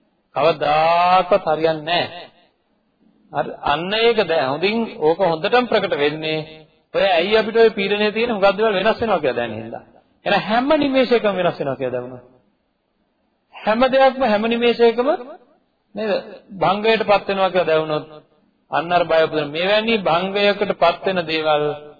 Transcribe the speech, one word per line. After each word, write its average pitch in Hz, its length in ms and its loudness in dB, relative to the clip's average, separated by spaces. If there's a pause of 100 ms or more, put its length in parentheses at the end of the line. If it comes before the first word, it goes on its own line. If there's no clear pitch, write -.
(360)
කවදාකවත් 170 1080 2
හරියන්නේ 156 400 0
නැහැ. 165 400 -4 (1040)
හරි, 151 280 -4
අන්න 165 340 -2
ඒක 226 260 2
දැන් 160 280 0
හොඳින් 175 300 -2 (180)
ඕක 160 260 2
හොඳටම 190 440 0
ප්‍රකට 196 300 0
වෙන්නේ 156 420 -2 (560)
ඔය 185 120 0
ඇයි 190 320 2
අපිට 214 200 0
ඔය 226 120 6
පීඩනය 208 400 -2
තියෙන 226 220 -2
හුඟක් 196 200 2
දේවල් 214 220 0
වෙනස් 202 260 0
වෙනවා 208 200 0
කියලා 127 180 -2
දැනෙන 113 200 -4
හින්දා. 113 260 -12 (420)
එහෙනම් 196 160 0
හැම 233 340 -2
නිමේෂයකම 247 600 0
වෙනස් 175 220 -2
වෙනවා 139 200 -4
කියලා 127 160 -6
දැනුණා. 123 300 -8 (1300)
හැම 226 260 -2
දෙයක්ම 262 420 4
හැම 214 200 2
නිමේෂයකම 233 680 2 (840)
නේද? 107 160 -4 (420)
භංගයටපත් 202 720 2
වෙනවා 190 240 0
කියලා 175 200 0
දැනුණොත් 156 360 0 (680)
අන්න 156 200 -2
අර 175 120 4
බය 165 180 2
උපදින 151 280 0
මෙවැනි 214 500 0
භංගයකටපත් 190 1040 0
වෙන 185 200 -2
දේවල් 156 400 0 (360)